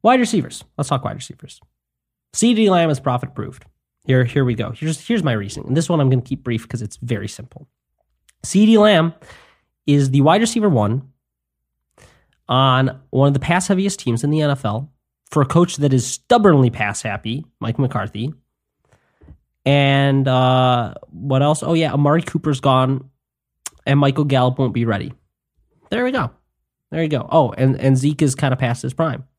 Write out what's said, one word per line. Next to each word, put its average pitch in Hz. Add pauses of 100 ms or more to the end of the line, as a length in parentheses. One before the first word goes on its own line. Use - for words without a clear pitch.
Wide 247
receivers. 214 (120)
Let's 143
talk 139
wide -
receivers. - (720)
CeeDee 220
Lamb 170
is 135
profit 123
approved. - (380)
Here, 127
here 131
we 120
go. 117
Here's, 156
here's 226
my 139
reasoning. 104
And 131
this 165
one 170
I'm 135
gonna 127
keep -
brief 117
'cause 113
it's 104
very 110
simple. - (760)
CeeDee 214
Lamb 175 (720)
is 143
the 135
wide 170
receiver 226
one 117 (1400)
on 131 (100)
one 135
of 143
the 135
pass 175
heaviest 196
teams 117
in 147
the 156
N 147
F 135
L 113 (400)
for 151
a 131
coach 175
that 143
is 127
stubbornly 170
pass 104
happy, 113 (160)
Mike 113
McCarthy. 113 (1300)
And, 139
uh, 127 (160)
what 135
else? 147
Oh, 165
yeah, 160
Amari 143
Cooper's 151
gone 131 (800)
and 143
Michael 143
Gallup 131
won't 131
be 117
ready. 113 (760)
There 240
we 254
go. 233 (580)
There 160
you 151
go. 151
Oh, 151
and, 131
and 135
Zeke 143
is 135
kinda 131
past 120
his 127
prime. 160 (160)